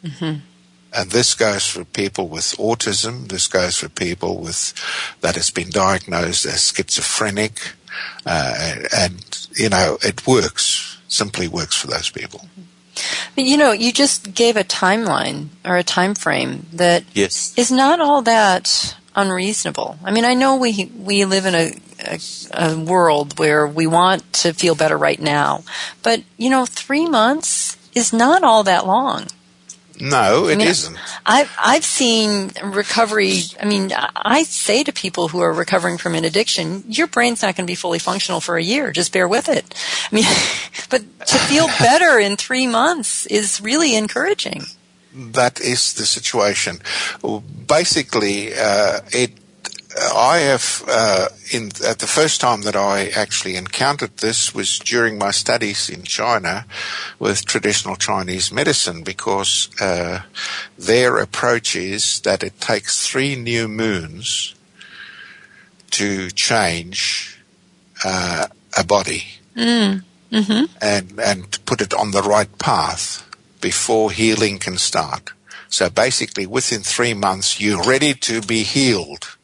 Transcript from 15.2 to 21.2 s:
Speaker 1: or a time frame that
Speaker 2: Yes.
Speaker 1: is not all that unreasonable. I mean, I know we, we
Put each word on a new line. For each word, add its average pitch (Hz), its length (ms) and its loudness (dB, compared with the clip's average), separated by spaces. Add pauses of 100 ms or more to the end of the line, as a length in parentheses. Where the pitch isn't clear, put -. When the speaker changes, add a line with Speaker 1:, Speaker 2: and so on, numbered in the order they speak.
Speaker 1:
or 180 120 2
a 180 80 2
time 185 300 2
frame 139 580 -4
that 175 400 4
Speaker 2:
Yes. - 440 0
Speaker 1:
is 240 140 2
not 269 300 4
all 285 220 4
that 214 760 2 (180)
unreasonable. 185 880 -2
I 190 80 -4
mean, 226 140 2
I 247 100 4
know 269 220 4
we, 226 400 0
we 202 280 0